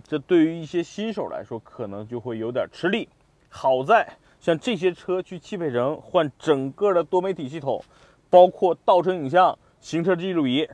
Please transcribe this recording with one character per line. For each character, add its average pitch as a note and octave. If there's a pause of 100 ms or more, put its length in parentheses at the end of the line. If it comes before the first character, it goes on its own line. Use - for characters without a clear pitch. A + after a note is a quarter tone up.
这 D#3
对 E3
于 E3
一 E3
些 E3+
新 G#3+
手 D#3+
来 -
说 A2+
可 A2
能 G2+
就 A#2+
会 A#2
有 A2+
点 A#2+
吃 -
力。 G#3+ (400)
好 C3
在 G3 (300)
像 E3+
这 G#3+
些 F3
车 F#3
去 F#3
汽 F#3
配 E3
城 B2
换 D#3+
整 C#3
个 G3+
的 E3+
多 F3+
媒 F#3+
体 E3
系 D#3
统， C3+ (480)
包 F3+
括 F#3 (120)
倒 F#3
车 F3+
影 D#3
像、 E3+ (220)
行 E3
车 F#3
记 F3+
录 D#3+
仪， C3